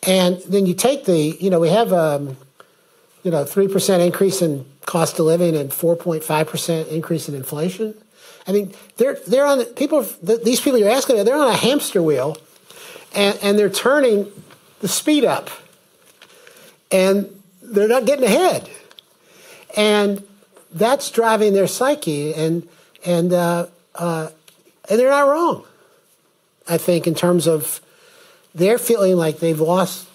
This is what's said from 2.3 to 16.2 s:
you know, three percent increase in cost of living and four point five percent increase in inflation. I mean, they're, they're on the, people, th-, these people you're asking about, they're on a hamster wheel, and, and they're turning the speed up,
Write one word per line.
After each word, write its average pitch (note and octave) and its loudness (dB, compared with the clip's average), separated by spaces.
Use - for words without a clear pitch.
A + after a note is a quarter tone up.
you F#3+ -2
know, D3 0
three G3 0
percent F#3+ 2
increase F3+ 2
in C#3+ -2
cost - -2
of E3 4
living E3+ 2
and C#3 -4
four E3+ 0
point E3 -4
five D#3 0
percent D#3+ -4
increase D#3 -6
in C#3+ -8
inflation. F3+ -6
I F#3 -6
mean, G3+ -2
they're, - 0
they're C4 2
on C#4 2
the, A#3 -2
people, C#4+ -2
th-, G#3 -4
these A#3 2
people C4 2
you're G3+ 4
asking B3 2
about, G3+ 2
they're C4 2
on C#4+ 4
a G#3+ 2
hamster A#3 0
wheel, D3 -2
and, G3+ 0
and G3+ 2
they're G#3 2
turning A3+ 0
the G#3 -6
speed D4 0
up, D#3 -2